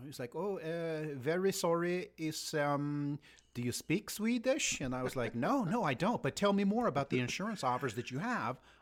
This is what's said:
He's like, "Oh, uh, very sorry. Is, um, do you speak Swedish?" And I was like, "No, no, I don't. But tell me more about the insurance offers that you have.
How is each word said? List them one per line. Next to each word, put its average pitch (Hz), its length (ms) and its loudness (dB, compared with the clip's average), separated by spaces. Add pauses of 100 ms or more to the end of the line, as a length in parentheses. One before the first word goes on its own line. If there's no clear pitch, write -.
He's 143 160 -10
like, 127 160 -6
"Oh, 190 220 -2
uh, 160 480 -4 (100)
very 170 360 2
sorry. 175 640 2
Is, 156 380 -4
um, 147 640 2 (340)
do 123 100 -4
you 120 100 0
speak - 380 -2
Swedish?" 247 720 0
And 127 140 -2
I 127 80 -2
was 127 140 -2
like, 117 180 -2
"No, 202 300 2
no, 208 180 0
I 147 120 2
don't. 185 280 0
But - 140 0
tell 202 160 4
me 202 100 4
more 214 240 2
about 139 240 0
the 127 80 2
insurance 180 460 -2
offers 127 300 0
that 120 180 -6
you 131 80 -4
have. 170 400 -2 (220)